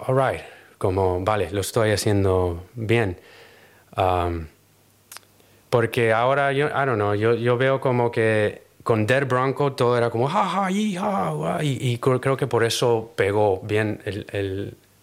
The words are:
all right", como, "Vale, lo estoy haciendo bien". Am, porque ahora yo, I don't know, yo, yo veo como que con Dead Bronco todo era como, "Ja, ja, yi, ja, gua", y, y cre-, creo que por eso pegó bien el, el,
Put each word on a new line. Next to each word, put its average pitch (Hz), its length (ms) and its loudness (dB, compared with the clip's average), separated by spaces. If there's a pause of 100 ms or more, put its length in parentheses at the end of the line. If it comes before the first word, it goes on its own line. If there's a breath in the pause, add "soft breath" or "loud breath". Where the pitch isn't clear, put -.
all 131 100 0
right", 127 240 0 (380 loud breath)
como, 92 440 0
"Vale, 98 280 0
lo 101 100 -2
estoy 107 300 0
haciendo 92 720 2 (100)
bien". 110 440 0 (760 loud breath)
Am, 87 540 0 (1200 soft breath)
porque 113 460 2
ahora 139 380 2
yo, 143 160 0
I 139 180 -2
don't 120 100 0
know, 104 180 0
yo, 110 200 2
yo 120 240 0
veo 131 220 2
como 123 300 0
que 110 520 0 (200)
con 107 240 2
Dead 131 200 2
Bronco 131 460 0
todo 120 240 2
era 117 140 0
como, 120 180 0
"Ja, 190 200 -2
ja, 185 220 -2
yi, 208 260 -2
ja, 190 340 -2
gua", 160 320 -4
y, 139 180 -2
y 120 180 -2
cre-, 127 220 0
creo 135 160 0
que 139 100 -2
por 113 180 0
eso 113 520 0
pegó 101 460 2
bien 107 420 -2
el, 101 280 -8
el, 101 440 -6 (260)